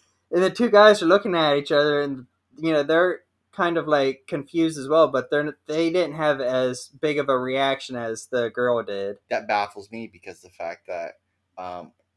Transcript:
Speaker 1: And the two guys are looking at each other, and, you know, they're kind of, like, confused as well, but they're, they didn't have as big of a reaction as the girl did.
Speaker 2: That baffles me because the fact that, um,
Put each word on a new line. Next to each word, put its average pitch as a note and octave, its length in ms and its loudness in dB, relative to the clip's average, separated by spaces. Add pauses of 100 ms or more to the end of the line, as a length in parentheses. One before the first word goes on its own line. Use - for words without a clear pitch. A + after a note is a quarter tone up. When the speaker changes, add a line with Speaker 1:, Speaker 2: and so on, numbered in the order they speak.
(300)
Speaker 1:
And F3 120 2
the F#3+ 80 2
two A3+ 180 0
guys G#3 340 8
are E3+ 40 0
looking G3 280 2
at D3+ 220 2
each C#3+ 160 -2
other, D3 300 2
and, C3+ 240 -8 (320)
you D#3+ 140 -2
know, D3 100 2
they're D#3+ 380 2 (320)
kind E3+ 260 -2
of, D3+ 100 -4
like, C#3 380 0
confused D#3+ 520 -2
as C3 80 -8
well, D3+ 220 4
but C3 220 -4
they're, D3 260 -2 (100)
they D#3+ 240 -2
didn't E3 260 -2
have D3 260 0
as B2+ 460 -2
big D3 300 -4
of C#3 120 -2
a C3 80 2
reaction C3 580 -4
as A2+ 300 -8
the A#2+ 240 -2
girl A#2+ 320 0
did. G2+ 340 -8 (140)
Speaker 2:
That A2 180 -4
baffles G#2 420 -4
me A2+ 220 -12
because F2 300 -20
the F2 80 -20
fact E2+ 380 -12
that, E2+ 260 -10 (420)
um, F2+ 360 -14 (240)